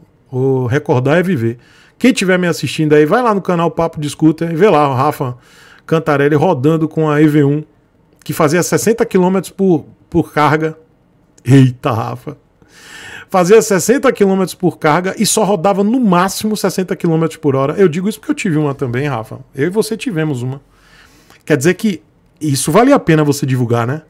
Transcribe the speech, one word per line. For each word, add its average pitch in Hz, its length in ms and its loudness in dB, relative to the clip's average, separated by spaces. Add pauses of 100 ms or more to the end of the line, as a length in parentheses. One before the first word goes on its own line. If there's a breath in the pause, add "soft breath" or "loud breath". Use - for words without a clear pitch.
(300)
O 131 360 -2
recordar 139 520 0
é 180 60 0
viver. 120 340 -4 (400 soft breath)
Quem 247 140 2
tiver 185 260 0
me 180 80 0
assistindo 156 460 -2
aí, 151 120 6
vai 185 160 0
lá 233 140 0
no 196 80 -4
canal 170 260 0
Papo 165 320 -4
de 147 80 -6
Scooter 156 440 0
e - 20 -6
vê 190 160 4
lá 151 180 4
o 139 60 -2
Rafa 131 420 -2 (480 soft breath)
Cantarelli 151 520 0
rodando 156 520 0
com 156 220 -2
a 147 100 0
E 156 60 6
V 147 160 4
um, 147 220 0 (580)
que - 100 -10
fazia 175 300 0
sessenta 220 420 0
quilômetros 185 460 0
por, 185 360 0 (220)
por 160 240 -4
carga. 156 460 0 (680)
Eita, 131 480 2
Rafa! 120 440 -8 (920 loud breath)
Fazia 190 320 4
sessenta 226 520 0
quilômetros 190 420 0
por - 240 -2
carga 180 400 0
e 214 80 0
só - 160 0
rodava 190 400 0
no 220 160 0
máximo 196 580 0
sessenta 190 380 -4
quilômetros 160 440 -2
por 135 180 0
hora. 139 180 -2
Eu 190 140 4
digo 180 200 -4
isso 220 120 -6
porque - 100 -8
eu 285 60 -2
tive 165 200 -2
uma 147 180 -2
também, 131 340 -4
Rafa. 117 320 -8 (140)
Eu 131 120 -2
e 180 40 -2
você 214 260 -4
tivemos 156 460 -4
uma. 131 180 -8 (840 soft breath)
Quer 156 120 0
dizer 151 180 2
que 185 280 -4 (380)
isso 147 320 -2
valia 247 240 4
a - 20 4
pena 156 240 2
você 143 240 0
divulgar, 117 400 0
né? 147 220 -6